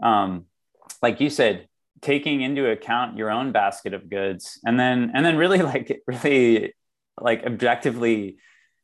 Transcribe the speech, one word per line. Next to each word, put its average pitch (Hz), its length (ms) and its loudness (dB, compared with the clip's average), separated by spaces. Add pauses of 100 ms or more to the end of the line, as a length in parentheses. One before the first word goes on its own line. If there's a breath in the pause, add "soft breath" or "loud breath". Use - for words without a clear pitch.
um, 98 420 2 (560)
like 120 200 0
you 147 80 2
said, 110 400 0 (320)
taking 143 400 0
into 135 280 -2
account 117 460 -4
your 107 160 -4
own 123 220 -4
basket 101 400 0
of 95 160 -12
goods, 98 560 -6
and 117 120 2
then, 123 360 0
and 143 120 0
then 165 120 2
really, 185 220 4
<laughs> 151 140 0
like, 135 320 -4
really, 123 680 2 (440)
like, 117 280 -2
objectively 117 920 0 (440 soft breath)